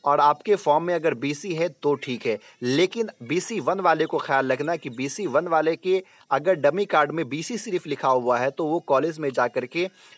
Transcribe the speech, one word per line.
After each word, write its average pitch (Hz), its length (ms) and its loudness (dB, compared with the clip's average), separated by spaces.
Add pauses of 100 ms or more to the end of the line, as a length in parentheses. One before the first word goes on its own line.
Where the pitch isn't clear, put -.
और 147 160 4
आपके 151 360 4
फॉर्म 156 280 2
में 175 100 0
अगर 156 200 0
बीसी 143 400 -4
है 165 140 0
तो 151 260 -2
ठीक 131 320 -6
है, 110 120 0 (240)
लेकिन 185 480 0 (120)
बीसी 180 380 -2
वन 175 200 0
वाले 165 260 4
को 156 120 -2
ख्याल 135 340 0
रखना 147 240 -2
कि 143 140 -10
बीसी 139 360 -4
वन 151 220 0
वाले 160 280 2
के 185 260 0 (280)
अगर 147 240 2
डमी 151 300 2
कार्ड 151 280 2
में 156 160 -4
बीसी 165 300 -6
सिर्फ 180 280 -6
लिखा 143 220 -4
हुआ 123 300 2
है 131 120 0
तो 160 160 -6
वो 165 140 -2
कॉलेज 151 380 0
में 147 140 -4
जा 123 160 2
कर 127 180 -4
के 175 220 -4 (300)